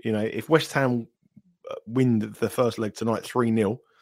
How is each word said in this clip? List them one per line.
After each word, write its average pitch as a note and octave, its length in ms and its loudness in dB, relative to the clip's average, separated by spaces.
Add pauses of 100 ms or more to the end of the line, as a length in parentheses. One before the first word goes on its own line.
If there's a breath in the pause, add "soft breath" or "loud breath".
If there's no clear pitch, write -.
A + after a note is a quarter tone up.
You A2+ 80 0
know, G#2 80 0
if A2 280 -4
West D3+ 260 2
Ham, B2 340 0 (640)
uh, - 40 -10 (120)
win A#2+ 320 2
the, G#2+ 80 0
the G#2+ 240 -4
first A#2+ 280 0
leg G#2+ 160 -4
tonight A2+ 280 -4
three A#2+ 280 0
nil, A2 300 0 (220 soft breath)